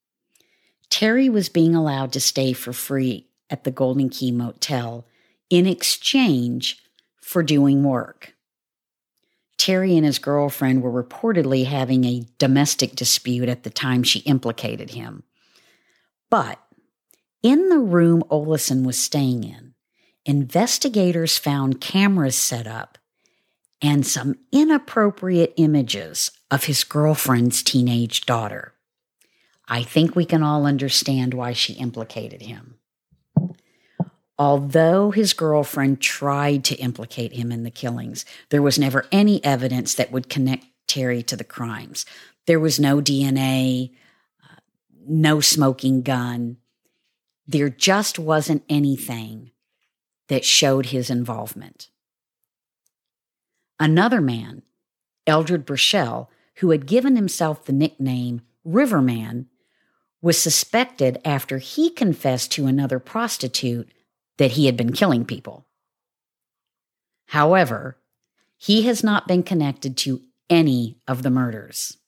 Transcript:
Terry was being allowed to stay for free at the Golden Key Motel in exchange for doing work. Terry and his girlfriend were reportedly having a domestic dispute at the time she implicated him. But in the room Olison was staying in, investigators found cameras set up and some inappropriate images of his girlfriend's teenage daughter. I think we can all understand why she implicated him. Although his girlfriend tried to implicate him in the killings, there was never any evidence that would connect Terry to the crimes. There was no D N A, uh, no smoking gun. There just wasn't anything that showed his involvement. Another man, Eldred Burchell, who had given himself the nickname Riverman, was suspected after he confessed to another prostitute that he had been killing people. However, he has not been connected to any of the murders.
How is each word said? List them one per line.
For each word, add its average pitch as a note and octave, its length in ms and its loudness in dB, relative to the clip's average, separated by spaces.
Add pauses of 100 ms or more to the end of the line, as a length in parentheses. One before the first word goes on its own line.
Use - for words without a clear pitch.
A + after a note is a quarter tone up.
(880)
Terry A#3+ 400 2
was G#3 220 2
being E3 240 4
allowed C#3 400 0
to C#3 40 -4
stay C3 360 -2
for B2+ 180 -10
free C3 560 -4 (220)
at - 140 -10
the C3+ 60 -4
Golden C3 380 0
Key B2+ 240 -4
Motel A#2+ 760 -6 (440)
in F3+ 160 4
exchange C3 1160 -2 (380)
for - 220 -2
doing C#3 420 4
work. - 500 -4 (1200)
Terry F#3 400 2
and D#3 80 4
his C#3 120 0
girlfriend C#3 640 0
were B2 220 -2
reportedly C3+ 640 0
having C3 380 0
a B2 200 -2 (140)
domestic C3+ 580 2
dispute B2 540 -2
at B2 140 -8
the B2 60 -10
time B2+ 320 -2
she - 180 0
implicated A#2 720 -4
him. A#2 320 -14 (1040)
But - 280 0 (840)
in D4+ 280 4
the D#4+ 100 6
room E3+ 500 4
Olison D3 540 0
was B2+ 120 -2
staying B2+ 460 -2
in, - 320 -16 (500)
investigators E3+ 1120 0
found C3+ 420 -2
cameras F#3+ 560 2
set A2+ 320 -4
up - 300 -14 (800)
and D3 260 2
some C3 300 -4 (160)
inappropriate G#3 1040 2
images C3 720 0 (220)
of C3+ 140 0
his C#3+ 180 0
girlfriend's C3 800 0
teenage A#2+ 600 0
daughter. A2 480 -4 (920)
I A#2 160 -4
think D#3+ 320 0
we F3 100 0
can D#3 200 0
all D3 220 0
understand C3+ 680 0
why B2 180 -6
she A#2 200 -4
implicated A2+ 720 -10
him. G#2 340 -18 (1600)
Although D#3+ 720 2
his G3 220 0
girlfriend C#3 680 0
tried C#3+ 680 -2
to C#3+ 100 -4
implicate A#2 560 -8
him A#2+ 180 -6
in A#2 140 -8
the A#2 80 -10
killings, A#2+ 520 -10 (260)
there D3 120 2
was C#3+ 160 2
never C3+ 320 0
any G3+ 340 4
evidence B2+ 500 -2
that B2+ 180 -2
would B2+ 160 -4
connect C3 380 -2 (200)
Terry B2 380 -2
to - 100 -8
the A2+ 80 -10
crimes. - 640 -10 (400)
There E3 140 4
was D#3 180 2
no C#3+ 220 4
D C#3 240 0
N C3+ 120 0
A, C3 560 0 (520)
uh, - 160 -20 (480)
no D#3 320 2
smoking C3 640 2
gun. B2 560 -4 (840)
There C#3+ 240 0
just F#3+ 520 0
wasn't D#3 480 0
anything B2 840 -2 (800)
that C3 160 -2
showed C3+ 420 2
his B2+ 240 -4
involvement. A#2 800 -8 (1900)
Another F#3 400 2
man, A#2 420 -4 (640)
Eldred D#3 400 2
Burchell, B2 640 -2 (260)
who F#3 140 2
had C#3+ 160 2
given B3 300 4
himself F3 480 -2
the C3+ 80 -6
nickname B2+ 720 -2 (220)
Riverman, B2+ 840 0 (720)
was E3 180 2
suspected E3 840 0
after C3+ 340 -4
he D#4 320 -2
confessed C#3+ 600 -2
to C#3 140 -2
another C3+ 340 0
prostitute B2+ 920 -6 (460)
that C3+ 140 4
he C#3 140 4
had B2 100 2
been A#2+ 160 0
killing C3 320 0
people. - 420 -12 (1600)
However, D3 720 0 (580)
he G#3+ 260 2
has A#3 200 0
not G#3 240 0
been F3+ 160 2
connected C#3+ 560 -4
to C3 240 -4 (260)
any C3 480 2 (120)
of C3 160 -4
the C3+ 60 0
murders. A#2+ 760 -4